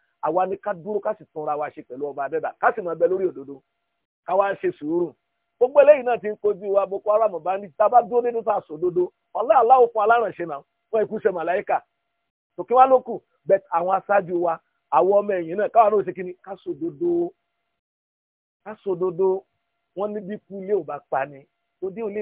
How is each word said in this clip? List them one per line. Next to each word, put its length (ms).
Àwa 220
ni 120
ká 160
dúró, 260
ká 160
sì 100
túnra 300
wa 140
ṣe 140
pẹ̀lú 240
ọba 160
Adẹ́dà, 340
ká 140
sì 100
máa 140
bẹ 120
lórí 200
òdodo. 280
Ká 80
wá 200
ṣe 160
sùúrù. 420
Gbogbo 180
eléyìí 240
náà 160
ti 100
ń 80
kojú 360
wa, 120
Boko 260
Haram, 280
bandit. 360
Tá 100
a 40
bá 120
dúró 200
dédé, 220
tá 120
a 60
sọ 140
òdodo, 280
ọlá 260
aláwọ̀ 340
fún 140
alárànṣe 420
náà, 160
wọ́n 100
ikú 160
ṣe 120
màláíkà. 460
Tòkè 220
wá 100
ló 140
kù, 220
but 260
àwọn 280
aṣáájú 460
wa, 120
àwọn 260
ọmọ 160
ẹ̀yìn 240
náà, 120
káwọn 220
náà 140
ṣe 80
kí 100
ni? 100
Ká 220
sọ 160
òdodo. 400
Ká 100
sọ 160
òdodo. 380
Wọ́n 140
ní 100
bí 140
ikú 220
ilé 180
ò 80
bá 160
pa 260
ni, 140
òde 200
ò 80
lè 120